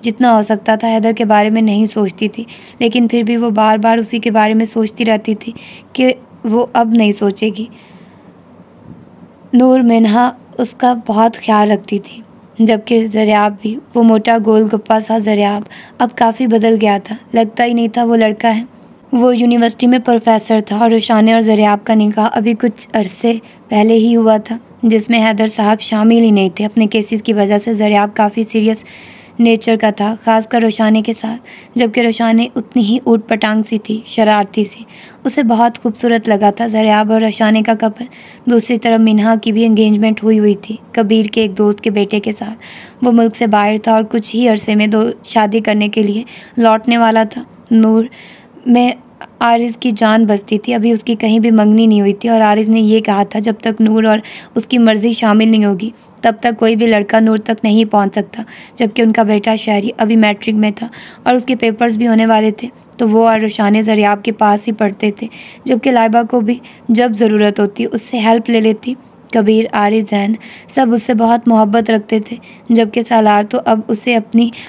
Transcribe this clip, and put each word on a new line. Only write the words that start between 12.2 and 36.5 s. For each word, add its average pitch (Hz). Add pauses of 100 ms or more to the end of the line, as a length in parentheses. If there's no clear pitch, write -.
जबकि 226
ज़रियाब 208
भी, 220 (200)
वो 233
मोटा 226
गोल 214
गुप्पा 220
सा 220
ज़रियाब 208 (340)
अब 240
काफ़ी 233
बदल 226
गया 202
था। 214 (180)
लगता 226
ही 240
नहीं 233
था 240
वो 233
लड़का 220
है। 226 (460)
वो 247
यूनिवर्सिटी 240
में 247
प्रोफेसर 226
था 208
और 233
रुशाने 220
और 226
ज़रियाब 208
का 220
निकाह 214
अभी 233
कुछ 220
अरसे 226 (300)
पहले 220
ही 226
हुआ 220
था, 226 (260)
जिसमें 226
हैदर 220
साहब 214
शामिल 226
ही 226
नहीं 190
थे। 208
अपने 214
cases 208
की 226
वजह 208
से 226
ज़रियाब 208
काफ़ी 214
serious 220 (540)
nature 226
का 220
था, 208
ख़ासकर 220
रुशाने 220
के 220
साथ, 220 (400)
जबकि 240
रुशाने 233
उतनी 240
ही 226
ऊट 226
पटांग 214
सी 220
थी, 214
शरारती 214
सी। - (400)
उसे 277
बहुत 233
खूबसूरत 233
लगा 208